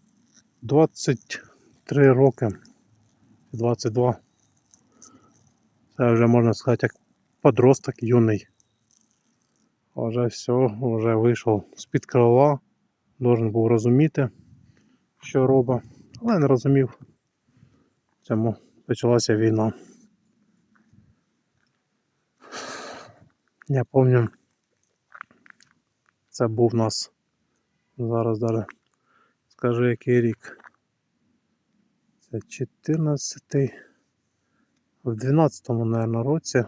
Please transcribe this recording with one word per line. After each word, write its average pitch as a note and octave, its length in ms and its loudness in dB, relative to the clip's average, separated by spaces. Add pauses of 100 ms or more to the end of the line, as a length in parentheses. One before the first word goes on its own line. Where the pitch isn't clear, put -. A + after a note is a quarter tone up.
(640)
Двадцять C#3+ 800 -2 (420)
три C#3 280 4
роки. B2+ 360 2 (1040)
Двадцять A#2 400 -4
два. B2 260 0 (1800)
Це A#2+ 160 0
вже, A#2 140 2
можна A#2 280 4
сказати, - 320 -2
як - 100 -6 (440)
подросток C3 640 2
юний. A2+ 460 0 (1500)
Вже B2 300 -4
все, - 260 -6 (280)
вже A2+ 340 -2
вийшов A2 640 0
з-під - 300 -8
крила. B2+ 520 4 (600)
Должен A#2 320 0
був A2+ 160 0
розуміти, A#2+ 600 2 (960)
що C3 240 0
робить. B2+ 360 2 (400)
Але A3+ 160 0
не C#3+ 80 2
розумів. C3+ 540 0 (1200)
Тому A2+ 340 -4 (300)
почалася A#2+ 500 0
війна. A2 360 0 (4000)
Я C3 160 -2
пам'ятаю, B2+ 440 2 (2000)
це A#2+ 200 -4
був A2+ 260 0
у - 20 -2
нас... A2 360 -4 (840)
Зараз A2+ 400 -4
даже A2+ 280 -4 (800)
скажу, A#2+ 400 -2
який B2 320 0
рік. - 380 -6 (1600)
Це A2+ 200 -12
чотирнадцятий. - 1300 -6 (1300)
В A#2 100 -6
дванадцятому, C3 680 -2
наверно, A2+ 380 -2
році, C#3 460 -2